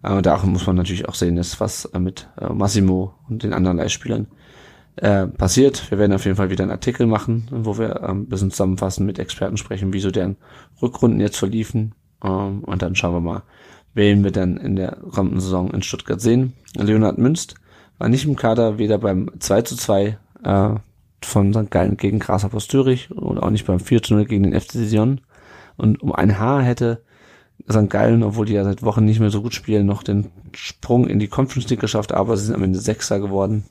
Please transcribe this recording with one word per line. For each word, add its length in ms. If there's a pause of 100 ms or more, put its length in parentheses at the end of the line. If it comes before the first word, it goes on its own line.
Äh, 100
und 140
da 180
muss 220
man 100
natürlich 320
auch 60
sehen, 220
ist, 240
was, 260
äh, 120
mit, 300 (100)
äh, 140
Massimo 640 (140)
und 140
den 100
anderen 260
Leihspielern, 500 (680)
äh, 300
passiert. 640
Wir 80
werden 140
auf 120
jeden 120
Fall 140
wieder 140
einen 80
Artikel 340
machen, 440
wo 280
wir, 240
ähm, 200
ein 60
bisschen 220
zusammenfassen, 560
mit 120
Experten 380
sprechen, 360
wie 80
so 100
deren 260 (460)
Rückrunden 380
jetzt 160
verliefen. 580 (280)
Ähm, 420
und 180
dann 120
schauen 200
wir 60
mal, 220 (520)
wen 300
wir 80
dann 240
in 200
der 220 (140)
kommenden 280
Saison 320
in 100
Stuttgart 380
sehen. 320 (220)
Leonhard 440
Münst 360 (440)
war 100
nicht 160
im 120
Kader, 420
weder 200
beim 400
zwei 240
zu 140
zwei, 420 (260)
äh, 300 (480)
von 300
Sankt 180
Gallen 280
gegen 200
Grasshopper 420
Zürich 500
und 280
auch 120
nicht 160
beim 120
vier 240
zu 120
null 100
gegen 200
den 100
F 140
C 180
Sion. 340 (560)
Und 260
um 100
ein 260
Haar 240
hätte 400 (640)
Sankt 260
Gallen, 300
obwohl 240
die 80
ja 100
seit 180
Wochen 220
nicht 160
mehr 80
so 140
gut 100
spielen, 320
noch 180
den 280 (240)
Sprung 520
in 120
die 100
Conference 400
League 120
geschafft, 340
aber 240
sie 80
sind 80
am 80
Ende 160
Sechster 420
geworden. 500